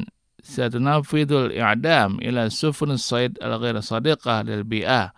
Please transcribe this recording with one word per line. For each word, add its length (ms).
ستنفذ 920
الإعدام 840
إلى 320
سفن 400
الصيد 520
الغير 380
صديقة 640
للبيئة 760